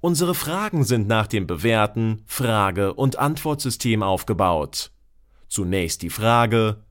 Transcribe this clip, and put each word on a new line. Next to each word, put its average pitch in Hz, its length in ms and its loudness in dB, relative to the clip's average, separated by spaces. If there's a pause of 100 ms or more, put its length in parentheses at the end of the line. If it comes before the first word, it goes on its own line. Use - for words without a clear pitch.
Unsere 175 340 0
Fragen 175 500 -2
sind 113 240 0
nach 110 200 2
dem 101 180 -2
bewährten 110 800 0
Frage- 101 640 0
und 135 260 0
Antwortsystem 143 840 -2
aufgebaut. 90 920 0 (560)
Zunächst 90 540 -2
die 85 80 -6
Frage 113 800 2